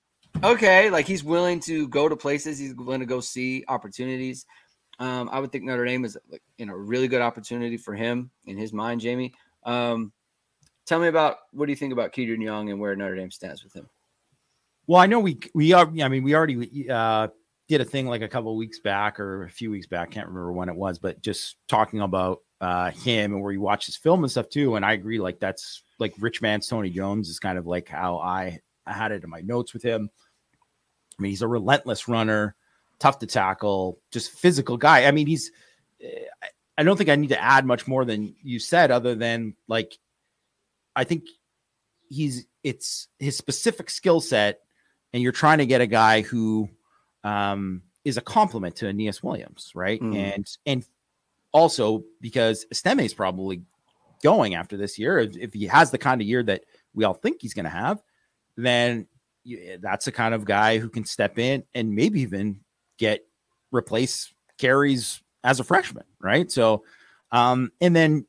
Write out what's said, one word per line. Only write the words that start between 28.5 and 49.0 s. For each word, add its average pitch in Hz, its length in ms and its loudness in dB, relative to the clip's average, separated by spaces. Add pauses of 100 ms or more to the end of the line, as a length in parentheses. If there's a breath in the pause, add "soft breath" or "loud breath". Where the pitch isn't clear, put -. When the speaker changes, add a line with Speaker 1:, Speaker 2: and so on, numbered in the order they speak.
Speaker 2:
I 98 60 -10
had 107 200 -4
it 95 120 -10
in 85 60 -16
my 82 100 -16
notes 120 320 -6
with 110 100 -12
him. 110 280 -2 (1080)
I 98 40 -6
mean, 98 80 -4
he's 98 120 -6
a 117 60 -2
relentless 117 580 0
runner, 107 480 0 (440)
tough 139 220 4
to 113 60 -10
tackle, 95 720 -2 (120)
just - 220 -8
physical 139 440 2
guy. 139 300 8
I 143 40 8
mean, 151 160 2
he's, 156 240 -2 (520 soft breath)
eh, - 220 -14 (180)
I, - 60 -14 (280)
I 151 60 2
don't 185 160 4
think 196 100 2
I 147 80 6
need 147 120 0
to 131 140 0
add 135 220 6
much 123 220 0
more 131 180 0
than 107 380 -4
you 123 160 -6
said, 165 320 4
other 123 240 2
than, 117 420 -4 (120)
like, 113 280 -4 (960)
I 131 100 0
think 170 200 -6 (840)
he's, 135 360 -4 (160)
it's - 460 -8 (100)
his 135 200 -4
specific - 500 -4
skill 170 320 0
set 104 400 0 (540)
and 123 80 0
you're 123 100 0
trying 156 260 6
to 143 80 4
get 123 140 4
a 120 60 4
guy 110 340 6
who, 110 480 -2 (540)
um, 101 600 -4 (220)
is 127 140 -2
a - 20 -6
complement 120 560 -2
to 110 120 -6
Aeneas 101 340 -4